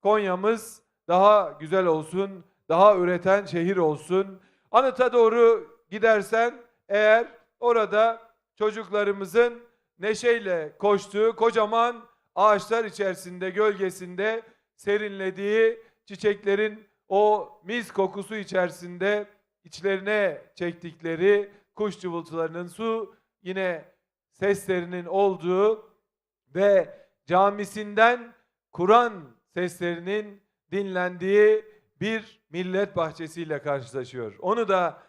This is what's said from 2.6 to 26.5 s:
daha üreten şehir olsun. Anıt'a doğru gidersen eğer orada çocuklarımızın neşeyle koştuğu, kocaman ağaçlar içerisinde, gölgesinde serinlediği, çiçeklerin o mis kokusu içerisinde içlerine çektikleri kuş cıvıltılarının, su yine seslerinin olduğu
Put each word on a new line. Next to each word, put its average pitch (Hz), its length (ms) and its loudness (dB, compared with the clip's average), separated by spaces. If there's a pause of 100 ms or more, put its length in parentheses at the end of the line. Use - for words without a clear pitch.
daha 190 280 6
üreten 180 480 0
şehir 175 320 -2
olsun. 180 640 -2 (300)
Anıt'a 254 420 2
doğru 233 640 4 (140)
gidersen 220 640 0 (340)
eğer 214 380 4 (340)
orada 226 640 0 (340)
çocuklarımızın 208 1040 -2 (360)
neşeyle 202 800 -2
koştuğu, 208 580 0
kocaman 226 680 0 (300)
ağaçlar 214 500 2
içerisinde, 185 680 -8
gölgesinde 190 920 -4 (340)
serinlediği, 202 1040 -2 (240)
çiçeklerin 202 840 -2 (200)
o 208 440 2 (120)
mis 214 280 -8
kokusu 190 440 -4
içerisinde 185 880 -4 (380)
içlerine 190 760 -4 (120)
çektikleri 175 960 -2 (240)
kuş 208 240 -6
cıvıltılarının, 165 680 -8
su 220 480 -8 (280)
yine 185 420 -6 (460)
seslerinin 180 760 -4
olduğu 190 840 0 (640)